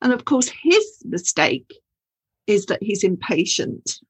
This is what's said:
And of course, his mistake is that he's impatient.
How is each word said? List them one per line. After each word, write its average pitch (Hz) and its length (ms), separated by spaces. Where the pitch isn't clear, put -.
And 254 120
of 247 120
course, 254 240
his 392 220
mistake - 720
is 202 200
that - 160
he's 202 200
impatient. - 960